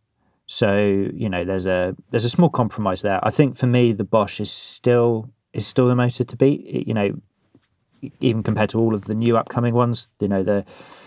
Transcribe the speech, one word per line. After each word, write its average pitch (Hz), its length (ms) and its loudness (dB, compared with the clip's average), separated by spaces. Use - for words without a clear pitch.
So, 101 600 2
you - 160 -6
know, 90 160 -4
there's 92 220 -4
a, 92 280 0
there's 117 140 0
a 120 60 2
small 175 180 4
compromise 104 540 -2
there. 98 200 0
I 110 80 0
think 135 240 2
for - 120 -2
me, 120 260 4
the 104 100 -4
Bosch 104 380 0
is 104 100 -2
still, 120 800 0
is - 140 -2
still 127 220 2
the 123 60 4
motor 123 300 0
to - 120 -8
beat. 139 300 2
It, - 220 -6
you 117 60 -2
know, 101 260 -2
even 113 220 0
compared 107 280 0
to 113 80 -2
all 113 160 2
of 101 100 -6
the 107 100 -4
new 117 220 2
upcoming 117 380 0
ones, 120 340 0
you 101 80 0
know, 98 140 0
the, 98 220 0